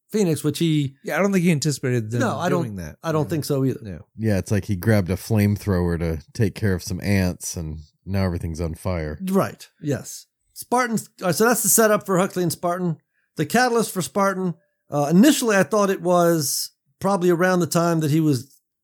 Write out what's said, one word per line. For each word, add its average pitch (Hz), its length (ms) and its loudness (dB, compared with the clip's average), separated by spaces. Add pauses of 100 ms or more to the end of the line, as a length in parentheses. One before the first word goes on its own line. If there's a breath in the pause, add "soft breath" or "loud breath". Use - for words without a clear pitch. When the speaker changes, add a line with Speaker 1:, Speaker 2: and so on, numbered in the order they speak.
(120)
Speaker 1:
Phoenix, 185 320 0
which 151 160 -2
he 151 440 0
Speaker 2:
Yeah, 151 140 -4
I 170 40 2
don't 202 120 0
think 185 100 2
he 180 80 4
anticipated 131 600 -2
them 120 100 -2
Speaker 1:
No, 185 160 -2
I 170 120 -4
don't, 175 140 0
Speaker 2:
doing 107 140 -8
that. 85 260 -12
Speaker 1:
I 165 80 -4
don't 151 140 0
Speaker 2:
Yeah. - 40 -6
Speaker 1:
think 143 160 -4
so 139 200 0
either. 131 180 -2
Speaker 2:
Yeah. 98 160 -12 (180)
Speaker 3:
Yeah, 107 200 0
it's 90 140 -4
like 101 140 0
he 104 100 -2
grabbed 92 340 2
a 92 60 -2
flamethrower 101 840 0
to 80 240 -4 (100)
take 107 220 0
care 98 180 -2
of 87 100 -4
some 92 180 -8
ants, 92 560 0
and 78 220 -8 (260)
now 95 180 -2
everything's 85 380 -4
on 82 140 -6
fire. 80 420 -6 (120)
Speaker 1:
Right, 180 380 -2 (140)
yes. - 460 -8 (260)
Spartan's, 240 560 -4 (120)
uh, 180 120 0
so 208 120 0
that's 240 180 2
the 202 60 0
setup 214 360 4
for 190 120 0
Huxley 185 260 0
and 170 80 0
Spartan. 175 460 -4 (380)
The 151 100 -2
catalyst 233 460 0
for 185 100 -4
Spartan, 185 520 -2 (360)
uh, 143 200 0
initially 214 480 6
I 190 60 6
thought 202 260 2
it 190 120 -2
was 170 680 2 (300)
probably 185 300 0
around 180 300 2
the 165 80 2
time 170 320 2
that 156 120 0
he 165 100 2
was 147 340 0 (280)